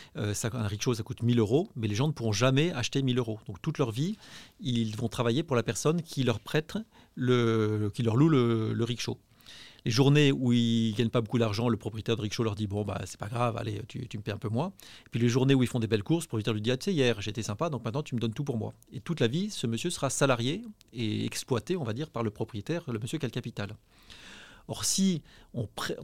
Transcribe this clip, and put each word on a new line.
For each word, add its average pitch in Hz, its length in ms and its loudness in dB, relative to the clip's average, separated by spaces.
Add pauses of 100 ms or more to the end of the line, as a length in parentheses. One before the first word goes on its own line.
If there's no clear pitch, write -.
(180)
euh, 104 160 -2
ça, 113 180 -4
un 117 160 -2
rickshaw, 107 280 -2
ça 107 80 -6
coûte - 200 -10
mille 120 160 4
euros, 117 380 4
mais 110 100 -2
les 104 80 -2
gens 131 120 0
ne 156 40 0
pourront 117 220 -2
jamais 135 400 4
acheter 131 280 -2
mille 127 160 2
euros. 110 300 -2
Donc 107 140 -12
toute 151 160 -4
leur 123 140 0
vie, 156 260 -2 (420)
ils 117 380 0
vont 117 100 -2
travailler 120 340 0
pour 151 140 0
la 113 80 4
personne 151 380 0
qui 139 220 -4
leur 117 180 0
prête - 360 -4 (380)
le, 113 800 2
qui 127 100 -2
leur 113 140 2
loue 151 100 8
le, 117 460 4
le 110 100 0
rickshaw. 117 340 -4 (680)
Les 120 60 0
journées 139 420 6
où 127 180 2
ils 117 440 4
gagnent 117 120 2
pas 123 140 0
beaucoup 117 180 0
d'argent, 117 300 2
le 110 80 2
propriétaire 110 400 -4
de - 60 -4
rickshaw 107 200 -2
leur 104 120 -2
dit, « 104 120 -4
Bon, 101 160 -2
bah, 101 220 -4
c'est - 140 -12
pas 104 100 -8
grave, 120 260 0
allez, 110 320 -6
tu, 127 220 -10
tu - 80 -10
me 98 60 -10
paies 104 100 -4
un 98 40 -8
peu 104 120 -6
moins. » 139 240 -2 (320)
Et - 60 -20
puis 117 100 -2
les 120 80 6
journées 131 260 6
où 127 80 6
ils 113 60 2
font 127 100 -2
des 113 80 0
belles 104 160 2
courses, 160 220 0
le - 40 -14
propriétaire 110 240 -2
lui 107 80 -2
dit, « 113 100 0
Ah, 131 60 0
tu - 80 -8
sais, 202 80 0
hier, 127 280 4
j'étais 107 220 -4
sympa, 107 260 -2
donc 120 160 -6
maintenant, 113 180 -4
tu - 120 -6
me 117 40 0
donnes 113 140 0
tout 151 100 -4
pour 131 140 -4
moi. » 107 160 -6 (180)
Et - 80 -10
toute 160 220 -4
la 120 60 6
vie, 180 220 0
ce - 160 -6
monsieur 117 260 -2
sera 139 180 -2
salarié 135 520 2 (300)
et 110 340 -2
exploité, 123 520 -2
on 151 80 -4
va 110 80 -2
dire, 151 160 -8
par 117 140 -6
le 107 80 -2
propriétaire, 139 600 -6
le 113 80 -4
monsieur 127 180 -6
qui 147 80 -4
a 117 40 -2
le - 40 -12
capital. 110 440 -8 (920)
Or, - 160 -6
si 190 360 2 (320)
on 110 140 -6
prê-, - 360 -6